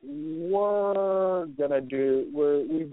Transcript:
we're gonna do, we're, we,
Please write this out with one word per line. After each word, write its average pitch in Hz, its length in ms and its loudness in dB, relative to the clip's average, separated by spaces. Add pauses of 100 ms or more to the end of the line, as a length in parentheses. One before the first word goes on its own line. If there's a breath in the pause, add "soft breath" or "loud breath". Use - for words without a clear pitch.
we're 190 1400 0 (120)
gonna 143 220 0
do, 135 520 0
we're, 147 340 2
we, 156 260 -4